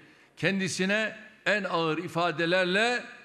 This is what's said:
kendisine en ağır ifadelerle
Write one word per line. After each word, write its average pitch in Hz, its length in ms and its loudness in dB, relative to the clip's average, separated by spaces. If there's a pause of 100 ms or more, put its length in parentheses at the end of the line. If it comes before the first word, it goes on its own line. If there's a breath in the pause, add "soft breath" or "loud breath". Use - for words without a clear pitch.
(360 loud breath)
kendisine 196 800 0 (300)
en 196 180 2
ağır 165 340 0
ifadelerle 180 1040 0 (200)